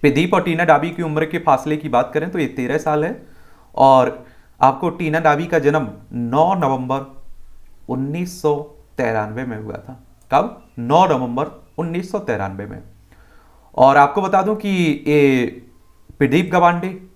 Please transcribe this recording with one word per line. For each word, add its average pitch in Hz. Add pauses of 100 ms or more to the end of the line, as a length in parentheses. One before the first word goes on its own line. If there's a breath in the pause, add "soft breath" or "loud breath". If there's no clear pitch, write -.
प्रदीप 151
और 180
टीना 175
डावी 165
की 175
उम्र 160
के 165
फासले 151
की 151
बात 135
करें 160
तो 185
ये 147
तेरह 123
साल 151
है। 196 (480 soft breath)
और 135 (360 soft breath)
आपको 135
टीना 160
डावी 156
का 175
जन्म 143 (240)
नौ 131
नवंबर 135 (680)
उन्नीस 147
सौ 151 (420)
तिरानवे 113
में 110
हुआ 107
था। 127 (300)
कब? 190 (100)
नौ 143
नवंबर 127 (120)
उन्नीस 170
सौ 208
तिरानवे 98
में। 101 (920 soft breath)
और 135
आपको 143
बता 190
दूं 208
कि 180
ये 139 (720)
प्रदीप 147
गवांडे 175 (140)